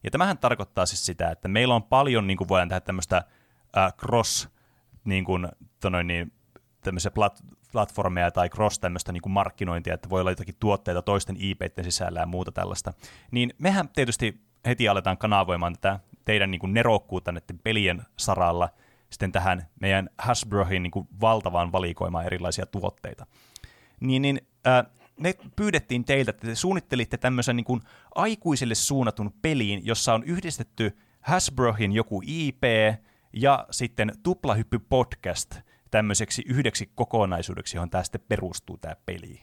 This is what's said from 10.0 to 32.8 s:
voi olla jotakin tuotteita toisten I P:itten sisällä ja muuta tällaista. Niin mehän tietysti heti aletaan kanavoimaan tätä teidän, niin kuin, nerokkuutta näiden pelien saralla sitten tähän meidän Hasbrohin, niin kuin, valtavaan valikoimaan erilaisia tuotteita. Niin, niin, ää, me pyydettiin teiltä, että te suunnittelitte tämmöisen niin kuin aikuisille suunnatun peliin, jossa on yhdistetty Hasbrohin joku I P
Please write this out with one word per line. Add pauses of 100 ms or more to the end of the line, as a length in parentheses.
voi
olla
jotakin
tuotteita
toisten
I
P:itten
sisällä
ja
muuta
tällaista. (380)
Niin
mehän
tietysti (240)
heti
aletaan
kanavoimaan
tätä (260)
teidän,
niin
kuin,
nerokkuutta
näiden
pelien (160)
saralla (400)
sitten
tähän (140)
meidän
Hasbrohin,
niin
kuin, (140)
valtavaan
valikoimaan
erilaisia
tuotteita. (720)
Niin,
niin, (240)
ää, (340)
me (220)
pyydettiin
teiltä,
että
te
suunnittelitte
tämmöisen
niin
kuin (340)
aikuisille
suunnatun
peliin,
jossa
on
yhdistetty (240)
Hasbrohin
joku
I
P (680)